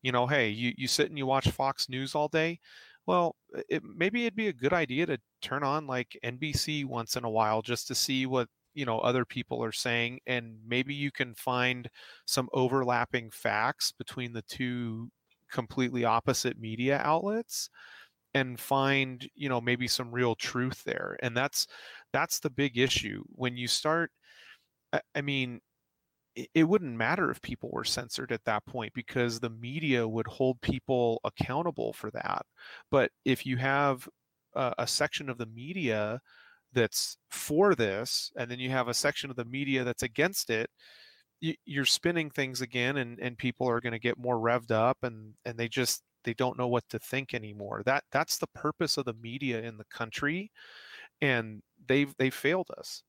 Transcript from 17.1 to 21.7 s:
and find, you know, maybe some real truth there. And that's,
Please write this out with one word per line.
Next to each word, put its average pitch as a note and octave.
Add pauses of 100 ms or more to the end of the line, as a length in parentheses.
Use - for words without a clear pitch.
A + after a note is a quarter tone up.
and B2+
find, C3+
you C#3+
know, B2
maybe B2
some A#2+
real A#2+
truth -
there. -
And A#2+
that's, C3+ (460)